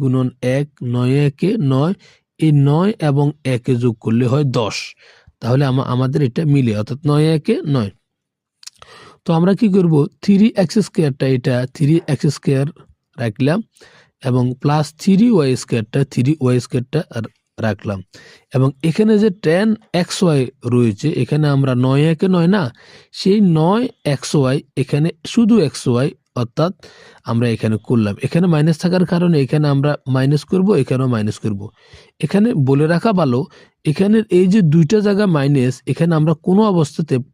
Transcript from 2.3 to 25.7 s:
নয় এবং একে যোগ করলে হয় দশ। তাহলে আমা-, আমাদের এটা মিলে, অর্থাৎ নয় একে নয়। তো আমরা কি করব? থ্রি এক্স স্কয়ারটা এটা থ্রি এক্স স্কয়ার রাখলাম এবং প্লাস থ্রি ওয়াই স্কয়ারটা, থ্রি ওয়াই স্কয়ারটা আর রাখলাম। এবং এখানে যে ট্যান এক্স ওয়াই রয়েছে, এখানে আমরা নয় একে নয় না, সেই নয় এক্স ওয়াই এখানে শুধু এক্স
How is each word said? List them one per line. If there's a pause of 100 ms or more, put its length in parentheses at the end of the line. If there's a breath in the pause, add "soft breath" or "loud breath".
নয় (180)
এবং (300)
একে (100)
যোগ (100)
করলে
হয় (140)
দশ। (680 soft breath)
তাহলে
আমা-,
আমাদের
এটা (120)
মিলে,
অর্থাৎ (100)
নয় (120)
একে (200)
নয়। (1300 loud breath)
তো
আমরা
কি
করব? (300)
থ্রি (160)
এক্স (120)
স্কয়ারটা (100)
এটা (200)
থ্রি (180)
এক্স (120)
স্কয়ার (500)
রাখলাম (680 soft breath)
এবং (180)
প্লাস (160)
থ্রি
ওয়াই (100)
স্কয়ারটা, (140)
থ্রি (120)
ওয়াই
স্কয়ারটা (160)
আর (340)
রাখলাম। (560 loud breath)
এবং (200)
এখানে (100)
যে (160)
ট্যান (320)
এক্স
ওয়াই (320)
রয়েছে, (140)
এখানে (100)
আমরা (120)
নয়
একে
নয়
না, (560 soft breath)
সেই (200)
নয় (300)
এক্স (100)
ওয়াই (240)
এখানে (240)
শুধু (120)
এক্স (100)